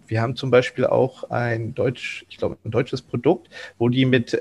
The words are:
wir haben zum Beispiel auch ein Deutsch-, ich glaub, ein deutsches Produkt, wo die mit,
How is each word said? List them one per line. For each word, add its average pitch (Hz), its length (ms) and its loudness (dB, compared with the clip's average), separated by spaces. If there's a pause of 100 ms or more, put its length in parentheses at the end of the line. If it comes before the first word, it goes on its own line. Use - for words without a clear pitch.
wir 110 140 -2
haben 127 140 -2
zum 135 140 -6
Beispiel 127 360 4
auch - 440 0
ein 117 460 -2
Deutsch-, - 520 -4
ich - 100 -20
glaub, - 280 -4
ein 110 60 -8
deutsches 127 320 -2
Produkt, - 440 0 (300)
wo 120 120 2
die 131 160 2
mit, 127 360 2